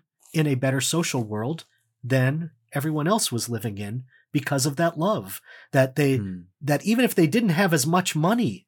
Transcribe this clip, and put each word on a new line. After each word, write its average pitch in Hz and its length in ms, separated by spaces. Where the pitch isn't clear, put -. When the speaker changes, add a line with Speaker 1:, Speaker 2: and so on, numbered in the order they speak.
Speaker 1:
in 156 140
a 139 80
better 131 240
social 143 440
world 110 420
than 131 480
everyone 151 340
else 214 240
was 117 180
living 110 300
in 107 240
because 143 340
of 143 120
that 170 200
love, 156 440
that 131 240
they, 139 200
Speaker 2:
Hmm. 95 240
Speaker 1:
that 143 240
even 226 180
if - 120
they 175 120
didn't 226 220
have 170 240
as 143 140
much 180 280
money 165 520